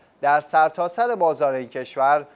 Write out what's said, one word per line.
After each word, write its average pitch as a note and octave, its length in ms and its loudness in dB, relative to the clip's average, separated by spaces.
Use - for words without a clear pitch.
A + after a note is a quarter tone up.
در C#3+ 200 2
سرتاسر G#3 760 0
بازار D3 400 0
این B2+ 140 -6
کشور C#3 680 0